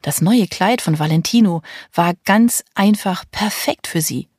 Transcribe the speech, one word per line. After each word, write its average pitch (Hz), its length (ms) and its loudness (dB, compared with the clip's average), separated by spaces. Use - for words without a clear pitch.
Das - 180 -6
neue 202 260 4
Kleid 214 360 -2
von 156 160 -2
Valentino 165 640 2
war 175 220 0
ganz 226 400 2
einfach 202 560 0
perfekt - 560 -6
für - 140 -4
sie. 131 280 -6